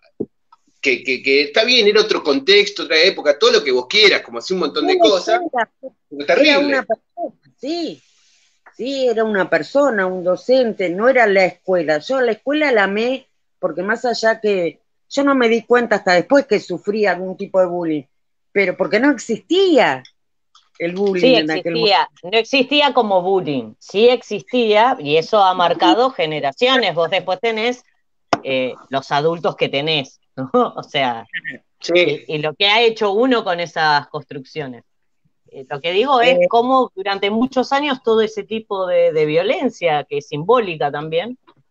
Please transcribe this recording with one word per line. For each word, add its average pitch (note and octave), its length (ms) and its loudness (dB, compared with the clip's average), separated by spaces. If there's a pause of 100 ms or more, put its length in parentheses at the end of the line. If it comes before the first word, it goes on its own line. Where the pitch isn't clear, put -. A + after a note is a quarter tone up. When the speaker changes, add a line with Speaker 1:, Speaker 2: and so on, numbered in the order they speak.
(800)
Speaker 1:
que, B2 240 -2
que, B2+ 180 -6
que C#3 200 2
está D3 220 0
bien, A#3+ 220 2
era G#3 140 4
otro G3 220 0
contexto, E3+ 640 0
otra D#3 180 0
época, F#3 360 0
todo A#3+ 140 2
lo A3 120 2
que C#3 60 -2
vos B2 180 0
quieras, G3 340 2
como A#2 160 -12
así A#2 160 -8
un F#3 60 -4
montón A3 260 -4
de F#4+ 80 2
Speaker 2:
Una F4+ 80 2
Speaker 1:
cosas, E4 420 2
Speaker 2:
escuela, A#3+ 260 -4 (400)
Speaker 1:
pero - 160 -10
terrible. C#4+ 260 4
Speaker 2:
era C#4+ 60 2
una C#4 260 0
persona, B3+ 500 -8 (260)
sí, C#4+ 420 -8 (760)
sí, C4 320 -4
era A3+ 160 0
una G3 260 0
persona, G#3 560 0
un F#3 180 -6
docente, G3+ 680 0
no G3+ 180 0
era B3+ 180 4
la F#3+ 180 4
escuela. E3+ 540 -2
Yo C4 220 -2
la A#3+ 120 0
escuela C#4+ 400 -2
la G#3 120 4
amé, A3+ 440 -4 (320)
porque F3 240 -6
más A3 200 -4
allá A3+ 360 0
que, F#3+ 400 -2 (280)
yo - 140 -2
no C#4 140 4
me A#3+ 120 2
di A3+ 140 2
cuenta A#3 340 2
hasta F#3+ 180 2
después C4 320 4
que G3+ 120 0
sufrí G3+ 480 -4
algún F#3 300 -4
tipo F#3+ 240 -2
de F#3 60 4
bullying, E3+ 360 -4 (480)
pero F#3+ 260 0
porque G3 220 0
no C#4 140 4
existía A#3 880 2 (800)
el E3+ 160 -4
bullying F#3+ 240 0
Speaker 3:
Sí B3+ 160 6
Speaker 2:
en D#3 120 0
aquel E3 260 -4
Speaker 3:
existía, G3 240 2
Speaker 2:
momento. D#3+ 340 -4
Speaker 3:
no A3 60 2
existía C4+ 540 0
como G#3 300 2
bullying, D3+ 560 -2
sí A3 300 2
existía, A#3 880 0
y D3 180 -2
eso F3+ 280 2
ha F#3 100 2
marcado F3 560 2
generaciones. F3+ 840 -2
Vos E3 160 0
después F3+ 300 -4
tenés, A3+ 460 -4 (580)
eh, C3 320 -4 (140)
los C3+ 240 -6
adultos D#3+ 420 -2
que D3 140 -2
tenés, C#3+ 500 -4 (160)
¿no? C3 180 -10
<laughs> A#3+ 240 0
O C#3+ 60 -10
sea, B2 420 -4 (540)
Speaker 1:
Sí. E3+ 480 0
Speaker 3:
y, D#3+ 80 -10
y D3+ 40 -4
lo D3+ 160 -4
que G3+ 120 -2
ha G#3+ 160 2
hecho A3 300 0
uno A#3 320 0
con F3 160 -2
esas D#3 480 -2
construcciones. C#3 760 -12 (680)
Eh, C3+ 180 -18
lo C#3+ 100 -8
que E3+ 120 -4
digo B3 280 2
es B3+ 160 4
Speaker 2:
Eh. F3 120 2
Speaker 3:
cómo B3 480 2
durante G3+ 340 -4
muchos B3 420 -2
años C#4 300 -2
todo A3 200 2
ese G#3+ 200 -4
tipo G3+ 460 -6
de, E3+ 240 2
de D#3 140 2
violencia, F3 840 0
que C#3+ 100 -6
es C#3 80 -10
simbólica E3 640 -2
también, D#3+ 480 -6 (320)